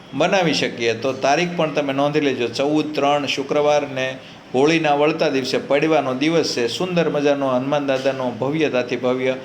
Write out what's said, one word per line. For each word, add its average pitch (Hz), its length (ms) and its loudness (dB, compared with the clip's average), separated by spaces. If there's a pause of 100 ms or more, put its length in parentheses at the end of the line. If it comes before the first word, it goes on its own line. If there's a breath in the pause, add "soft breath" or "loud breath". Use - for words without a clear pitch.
(140 loud breath)
બનાવી 170 400 2
શકીએ. 117 400 -2
તો 131 200 -2
તારીખ 147 420 2
પણ 156 180 0
તમે 143 200 -2
નોંધી 147 260 0
લેજો, 123 280 0
ચૌદ 147 480 0
ત્રણ 143 300 2
શુક્રવાર 147 640 0
ને 131 300 -4 (360 loud breath)
હોળીના 151 400 2
વળતા 156 360 2
દિવસે 135 280 0
પડવાનો 143 560 0
દિવસ 151 420 0
છે. 120 120 0
સુંદર 170 420 -2
મજાનો 143 400 2
હનુમાન 135 380 0
દાદાનો 131 440 0
ભવ્યતાથી 131 640 -2
ભવ્ય 127 500 0